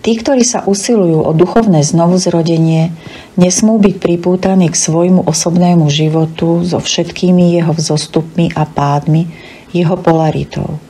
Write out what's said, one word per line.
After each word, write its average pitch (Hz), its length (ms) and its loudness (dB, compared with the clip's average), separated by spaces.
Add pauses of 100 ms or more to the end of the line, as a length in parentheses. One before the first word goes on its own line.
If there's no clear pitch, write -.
Tí, 226 160 0
ktorí 262 240 0
sa - 240 -2
usilujú 196 560 0
o 156 80 0
duchovné 175 480 2
znovuzrodenie, 165 1120 0 (480)
nesmú 214 400 2
byť 196 240 2
pripútaní 180 640 0
k - 80 -4
svojmu 175 480 2
osobnému 175 640 2
životu 160 720 0
so 175 160 -2
všetkými 175 800 0
jeho 160 160 0
vzostupmi 160 800 -2
a 151 160 -2
pádmi, 151 640 -2 (400)
jeho 175 240 0
polaritou. 156 800 -2 (140)